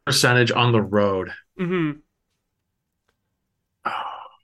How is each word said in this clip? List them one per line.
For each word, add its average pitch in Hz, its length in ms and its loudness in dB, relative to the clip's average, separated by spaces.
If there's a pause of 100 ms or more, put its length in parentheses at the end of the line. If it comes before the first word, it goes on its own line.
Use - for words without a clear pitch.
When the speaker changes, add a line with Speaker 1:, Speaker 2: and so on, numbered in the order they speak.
Speaker 1:
percentage 123 460 2
on 120 200 2
the 110 100 4
road. 95 500 0 (280)
Speaker 2:
Mm-hmm. 170 400 -4 (1900)
Speaker 1:
Oh. - 60 -6 (520)